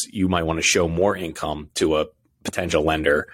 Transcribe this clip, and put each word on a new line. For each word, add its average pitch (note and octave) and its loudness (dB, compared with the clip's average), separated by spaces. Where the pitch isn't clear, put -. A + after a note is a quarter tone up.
you F#2 0
might F2 2
wanna D#2+ -2
show F2 2
more F#2 2
income D#2 -8
to D#2+ 2
a D2 0
potential E2+ -2
lender D2+ 0